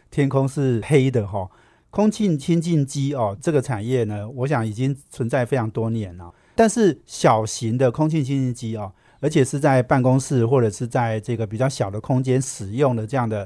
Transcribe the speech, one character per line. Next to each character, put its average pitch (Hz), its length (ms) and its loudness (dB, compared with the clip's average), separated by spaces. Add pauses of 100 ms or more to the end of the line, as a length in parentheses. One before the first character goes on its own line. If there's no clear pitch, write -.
(100)
天 143 160 2
空 135 180 2
是 131 400 0
黑 135 240 2
的 120 140 0
哦。 95 260 -6 (400)
空 214 220 2
气 196 260 0
清 165 220 0
净 160 260 2
机 139 300 -4
哦， 110 260 0
这 - 80 -2
个 147 120 2
产 113 260 -4
业 123 160 0
呢， 104 240 -6
我 127 180 -6
想 127 220 0
已 107 60 -4
经 131 200 -2 (160)
存 117 200 -4
在 127 160 0
非 139 100 -2
常 110 160 -2
多 113 180 -2
年 107 280 -4
了。 87 120 -16 (240)
但 226 160 6
是 208 360 2
小 113 400 2
型 113 320 -4
的 127 120 4
空 156 200 0
气 156 120 0
清 139 200 -2
净 127 120 0
机 110 220 -8
哦， 104 160 -10 (300)
而 147 80 0
且 151 120 4
是 131 160 2
在 135 240 4
办 127 220 2
公 127 160 4
室 127 260 0
或 127 140 4
者 113 100 4
是 120 160 -6
在 117 360 -2
这 117 160 -4
个 110 100 -2
比 107 100 -8
较 127 120 2
小 104 200 -4
的 104 120 -8
空 131 200 0
间 127 200 2
使 98 300 -8
用 127 220 2
的 110 140 -4
这 135 80 -6
样 120 140 0
的 104 160 -4